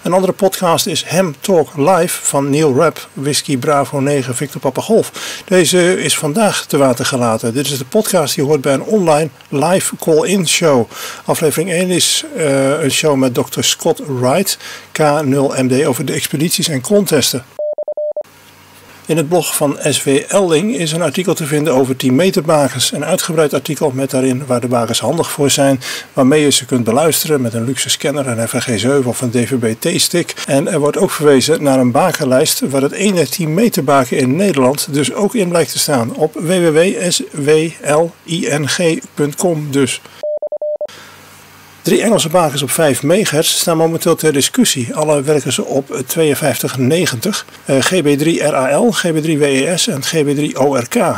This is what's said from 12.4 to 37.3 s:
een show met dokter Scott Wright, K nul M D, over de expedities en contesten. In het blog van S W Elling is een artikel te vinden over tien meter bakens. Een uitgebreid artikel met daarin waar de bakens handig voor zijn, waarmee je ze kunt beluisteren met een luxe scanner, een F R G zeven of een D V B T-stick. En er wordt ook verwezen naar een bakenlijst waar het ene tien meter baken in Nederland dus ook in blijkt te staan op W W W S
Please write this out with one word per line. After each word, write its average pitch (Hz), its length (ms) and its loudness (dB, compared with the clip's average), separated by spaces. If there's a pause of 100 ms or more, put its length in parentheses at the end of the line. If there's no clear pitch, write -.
een 135 80 0
show 151 240 2
met 131 200 2
dokter 135 280 -2
Scott - 440 -2
Wright, 135 500 0 (340)
K - 80 -10 (240)
nul 135 340 2
M 131 100 0
D, 127 180 2
over 143 200 -2
de 156 80 -4
expedities 156 540 -2
en 143 140 -2
contesten. 147 640 0 (1600)
In 160 120 0
het 151 120 -2
blog 170 260 0
van 147 220 0 (120)
S 131 140 -2
W 151 60 0 (180)
Elling 185 480 2
is 165 160 -4
een 165 100 -2
artikel 175 320 0
te 160 120 -4
vinden 151 280 0
over 131 220 2
tien 127 200 0
meter 180 280 2
bakens. 143 480 0
Een 151 140 -4
uitgebreid 160 480 0
artikel 147 400 -2
met 135 160 -4
daarin 127 360 0
waar 123 160 -2
de 127 60 -4
bakens 117 320 0
handig 147 320 -2
voor 143 180 0
zijn, 139 320 2 (320)
waarmee 143 280 4
je 147 80 4
ze 131 160 0
kunt 120 180 -2
beluisteren 143 580 0
met 117 120 -4
een 113 120 -4
luxe 131 240 -4
scanner, 143 380 -2
een 117 200 -2
F - 60 -8
R 135 40 -2
G 117 80 -2
zeven 127 400 0
of 120 160 -2
een 123 80 -2
D 113 60 -6
V 123 240 0
B 117 60 -2 (140)
T-stick. 170 540 -2 (140)
En 147 200 0
er 190 120 0
wordt 143 180 0
ook 185 140 0
verwezen 147 520 4
naar 135 160 2
een 123 120 2
bakenlijst 147 760 2
waar 135 120 0
het 139 100 0
ene 180 380 0
tien 156 240 -4
meter 196 300 0
baken 135 340 2
in 131 180 2
Nederland 151 560 0
dus 143 220 -2
ook 196 220 -2
in 190 140 0
blijkt 170 220 0
te - 80 -6
staan 135 360 -2
op 160 180 -2
W 175 180 -4
W 175 220 2
W 180 360 2
S - 120 -2 (100)